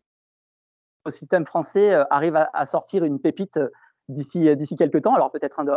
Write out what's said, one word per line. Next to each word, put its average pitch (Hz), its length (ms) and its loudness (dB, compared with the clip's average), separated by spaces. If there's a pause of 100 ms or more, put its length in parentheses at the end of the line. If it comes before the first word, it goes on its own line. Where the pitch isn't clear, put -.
(1080)
système 160 380 -4
français, 196 480 0
euh, 147 160 4
arrive 151 240 0
à, 156 180 2
à 147 140 -2
sortir 175 360 -4
une 143 160 -2
pépite, 165 380 -4
euh, 139 120 -2 (400)
d'ici, 147 400 0
euh, 147 60 4
d'ici 147 200 -8
quelques 151 280 0
temps. 233 120 2
Alors 143 160 2
peut-être 147 280 -8
un 151 40 -2
de, 143 140 -2